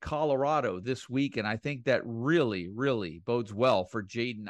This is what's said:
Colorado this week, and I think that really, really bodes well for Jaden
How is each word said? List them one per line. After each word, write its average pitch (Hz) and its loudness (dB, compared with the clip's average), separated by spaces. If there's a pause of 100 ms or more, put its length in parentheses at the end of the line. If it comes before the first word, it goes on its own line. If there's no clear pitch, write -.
Colorado 143 0
this 120 -4
week, 135 0
and 107 0
I 107 0
think 127 -6
that 127 4
really, 117 0
really 104 -2
bodes 117 -2
well 104 4
for 110 -6
Jaden 113 -6